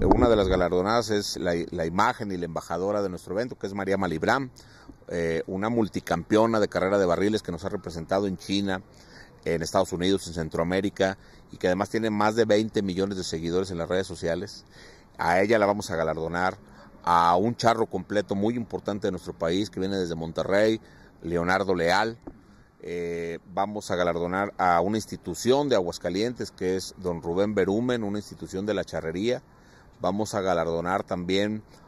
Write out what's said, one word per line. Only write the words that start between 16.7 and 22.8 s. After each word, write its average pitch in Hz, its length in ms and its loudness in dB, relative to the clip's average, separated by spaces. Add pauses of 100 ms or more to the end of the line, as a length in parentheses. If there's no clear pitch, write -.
a 87 340 6
un 117 180 0
charro 113 320 2
completo 101 480 -2
muy 107 200 0
importante 101 520 -4
de 95 40 0
nuestro 87 220 -8
país, 90 380 0
que - 80 -8
viene 98 180 -2
desde 85 160 -2
Monterrey, 90 680 2 (440)
Leonardo 90 500 2
Leal. 95 460 2 (600)